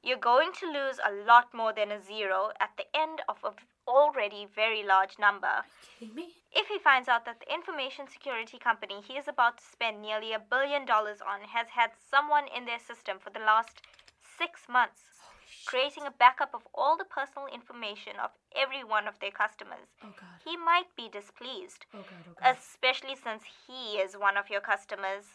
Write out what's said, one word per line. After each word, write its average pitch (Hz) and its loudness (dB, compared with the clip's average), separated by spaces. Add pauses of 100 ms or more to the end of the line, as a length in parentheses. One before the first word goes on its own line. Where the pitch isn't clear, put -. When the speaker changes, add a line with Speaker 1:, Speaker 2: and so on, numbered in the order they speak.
Speaker 1:
you're 247 -2
going 247 4
to 381 -6
lose 269 -4
a 208 0 (140)
lot 240 8
more 226 -2
than 208 -2
a 208 -8
zero 196 -2
at 208 -2
the 196 -8 (100)
end 311 -2
of 214 -6
a 208 -6
v-, 202 -20 (300)
already 240 2
very 214 -2
large 190 2
number. 202 2
Speaker 2:
Are - -2 (340)
you 226 -16
kidding 220 -18
me? 339 -12 (240)
Speaker 1:
If 415 0
he 415 -8
finds 254 4
out 233 2
that 233 -12
the - -8
information 294 -8
security 233 -10
company 208 -4
he 254 -16
is 285 -8
about 240 2
to - -20
spend 214 -6
nearly 214 -6
a 220 -4
billion 269 -2
dollars 214 0
on 202 -8
has 233 -4
had 233 2 (180)
someone 294 4 (100)
in 247 -8
their 233 -6
system 214 -10
for 208 -18
the 220 -10
last 220 2 (560)
six 339 -6
months, 240 2 (200)
Speaker 2:
Holy - -20
shit. - -14
Speaker 1:
creating 285 -2
a 269 -8
backup 254 6
of 226 -14
all 285 4
the 381 -10
personal 277 -8
information 226 -12 (100)
of - -6 (260)
every 269 -4
one 214 -2
of 202 -12
their 202 -8
customers, - -6 (140)
Speaker 2:
Oh, 220 -18 (120)
God. 180 -20
Speaker 1:
he 349 -6
might 349 0
be 226 -12
displeased, - -14
Speaker 2:
Oh, 214 -18
God, 180 -18
oh, 170 -20
God. 254 6
Speaker 1:
especially 269 -2
since 220 -10 (240)
he 240 -8
is 190 -2
one 202 2
of 202 -4
your 202 -2
customers. 202 -4